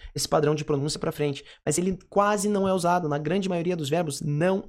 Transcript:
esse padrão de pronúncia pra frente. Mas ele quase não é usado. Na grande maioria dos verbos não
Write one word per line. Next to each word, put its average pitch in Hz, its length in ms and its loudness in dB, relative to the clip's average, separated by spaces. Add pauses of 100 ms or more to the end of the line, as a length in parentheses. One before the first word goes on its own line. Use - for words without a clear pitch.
(140)
esse - 140 -4
padrão 151 280 2
de 147 100 -4
pronúncia 147 340 -2
pra 165 120 -2
frente. 147 340 -4 (180)
Mas 147 140 0
ele 185 200 0 (120)
quase 202 400 2
não 196 180 2
é 190 60 2
usado. 175 340 2
Na 151 120 0
grande 180 280 0
maioria 175 280 0
dos 147 140 -4
verbos 156 320 -2
não 170 480 0